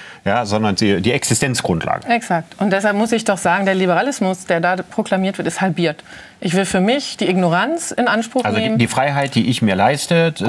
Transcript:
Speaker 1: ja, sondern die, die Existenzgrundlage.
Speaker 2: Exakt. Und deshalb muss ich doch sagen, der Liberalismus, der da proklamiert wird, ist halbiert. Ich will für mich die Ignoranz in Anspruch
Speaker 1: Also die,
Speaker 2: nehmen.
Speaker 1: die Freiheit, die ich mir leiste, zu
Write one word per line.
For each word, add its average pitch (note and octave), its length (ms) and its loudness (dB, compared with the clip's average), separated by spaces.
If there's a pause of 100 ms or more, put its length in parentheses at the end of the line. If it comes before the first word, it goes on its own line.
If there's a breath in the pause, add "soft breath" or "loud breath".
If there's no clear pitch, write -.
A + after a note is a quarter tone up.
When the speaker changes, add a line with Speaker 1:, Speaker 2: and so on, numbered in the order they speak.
(260 loud breath)
Speaker 1:
ja, A2 200 0
sondern G#2 300 0
die, G2 260 2
die A2 120 2
Existenzgrundlage. - 960 -2
Speaker 2:
Exakt. A3+ 500 -2
Und G3 140 0
deshalb G3+ 240 0
muss A3+ 160 0
ich A3+ 100 0
doch G3+ 140 -2
sagen, F#3 280 0
der F#3+ 100 2
Liberalismus, F#3 680 0
der E3+ 140 2
da F3 160 0
proklamiert F#3+ 600 -2
wird, E3 100 -4
ist - 140 -4
halbiert. E3+ 420 0 (380 loud breath)
Ich E3 140 0
will G3 100 2
für F#3 160 0
mich B3 340 0
die - 140 -2
Ignoranz F#3 640 0
in A#3 180 0
Anspruch A3+ 340 -2
Speaker 1:
Also G#3 140 0
die, G#3+ 80 0
Speaker 2:
nehmen. A3 140 0
Speaker 1:
die A#2 80 4
Freiheit, C#3 480 0
die A2+ 140 2
ich B2 120 0
mir G2+ 140 2
leiste, D#3 600 2
zu - 140 -6